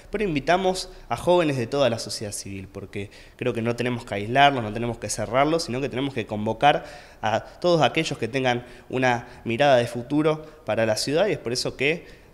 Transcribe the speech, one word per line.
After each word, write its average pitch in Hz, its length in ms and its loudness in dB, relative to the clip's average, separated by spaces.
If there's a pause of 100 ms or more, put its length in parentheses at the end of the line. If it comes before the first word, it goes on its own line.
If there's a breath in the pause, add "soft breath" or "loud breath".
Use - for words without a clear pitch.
(120)
pero 208 140 -2
invitamos 180 680 0 (180 loud breath)
a 117 80 -2
jóvenes 165 400 4
de 117 80 -2
toda 135 240 2
la 113 80 -2
sociedad 104 360 -8
civil, 95 380 -10
porque 98 380 -10 (260 loud breath)
creo 123 160 -4
que 110 120 -2
no 117 120 0
tenemos 120 300 -4
que - 80 -6
aislarlos, 127 480 4
no 107 100 -4
tenemos 113 280 -4
que 104 100 -8
cerrarlos, 139 540 0
sino 123 180 -4
que 135 80 -4
tenemos 131 240 -6
que 110 140 -4
convocar 113 580 2 (380 loud breath)
a 107 160 2
todos 170 420 0
aquellos 160 380 0
que 147 80 -4
tengan 123 360 0 (260 loud breath)
una 123 380 0 (160 loud breath)
mirada 127 340 4
de 120 100 4
futuro 151 580 0 (200 loud breath)
para 110 200 2
la 110 120 2
ciudad, 160 280 0
y 196 60 0
es 143 80 -4
por 117 120 -6
eso 127 260 -4
que 156 560 -4